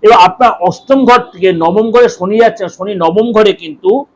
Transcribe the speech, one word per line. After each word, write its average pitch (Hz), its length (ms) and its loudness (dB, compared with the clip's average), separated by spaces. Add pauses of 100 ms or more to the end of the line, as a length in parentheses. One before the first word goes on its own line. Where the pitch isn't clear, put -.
এবার 214 240 4
আপনার 247 240 0 (100)
অষ্টম 269 440 -2
ঘর 247 140 4 (120)
থেকে 185 220 -2
নবম 175 380 -2
ঘরে 233 180 2
শনি 202 280 -6
যাচ্ছে, 220 320 0
শনি 196 260 -10
নবম 185 360 -2
ঘরে 214 220 2
কিন্তু 170 380 -6 (240)